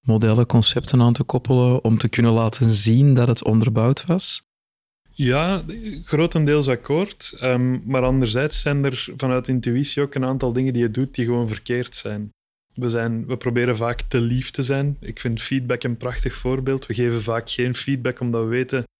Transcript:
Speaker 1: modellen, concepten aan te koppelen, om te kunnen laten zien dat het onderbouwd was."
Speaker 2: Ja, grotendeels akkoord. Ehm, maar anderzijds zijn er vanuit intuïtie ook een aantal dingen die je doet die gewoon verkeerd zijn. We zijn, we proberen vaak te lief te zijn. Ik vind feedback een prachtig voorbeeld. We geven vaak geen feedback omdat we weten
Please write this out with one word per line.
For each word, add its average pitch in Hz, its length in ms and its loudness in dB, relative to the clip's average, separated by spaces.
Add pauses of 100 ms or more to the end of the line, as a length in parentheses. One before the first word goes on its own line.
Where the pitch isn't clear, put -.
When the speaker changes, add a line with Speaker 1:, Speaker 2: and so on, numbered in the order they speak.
Speaker 1:
modellen, 113 400 4
concepten 120 560 4
aan 120 120 6
te - 100 0
koppelen, 123 600 2
om 113 140 4
te 107 100 0
kunnen 117 240 4
laten 113 400 2
zien 113 420 4
dat 120 140 4
het 117 160 0
onderbouwd 110 640 2
was." - 400 0 (720)
Speaker 2:
Ja, 151 460 0 (400)
grotendeels 151 640 2
akkoord. 143 720 -2
Ehm, 127 460 0
maar 131 180 0
anderzijds 127 580 0
zijn 143 220 0
er 131 320 -4
vanuit 127 320 -2
intuïtie 127 540 -2
ook 143 140 -4
een 131 100 -2
aantal 131 280 -2
dingen 131 200 0
die 120 80 0
je 117 100 0
doet 127 240 -4
die 123 100 -2
gewoon 120 220 0
verkeerd 120 480 -6
zijn. 104 340 -8 (440)
We 123 160 -4
zijn, 117 360 -2
we 120 120 -4
proberen 120 400 0
vaak 117 240 -4
te - 200 0
lief 123 300 -2
te 139 120 -4
zijn. 139 360 -2
Ik - 200 -12
vind 117 220 -4
feedback 127 420 -4
een 120 140 -4
prachtig 123 360 -4
voorbeeld. 131 520 -4
We - 80 -6
geven 117 300 0
vaak 113 260 -4
geen 123 260 -2
feedback 127 440 -4
omdat 117 240 -2
we 113 60 -2
weten 127 340 -2 (160)